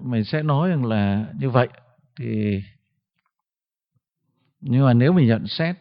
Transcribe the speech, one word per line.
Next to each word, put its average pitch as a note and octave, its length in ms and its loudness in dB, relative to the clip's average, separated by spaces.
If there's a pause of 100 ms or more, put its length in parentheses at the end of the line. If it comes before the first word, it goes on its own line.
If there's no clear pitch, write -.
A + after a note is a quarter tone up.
mình A#2+ 200 -2
sẽ D3+ 200 -4
nói D3+ 260 0
rằng C#3+ 160 -2
là G#2 540 -2
như C#3 100 -4
vậy. B2 180 2 (520)
Thì, G#2+ 420 -4 (2000)
nhưng C3+ 240 2
mà B2 80 4
nếu B2+ 200 4
mình D#3 140 4
nhận A2+ 200 0
xét E3 340 -4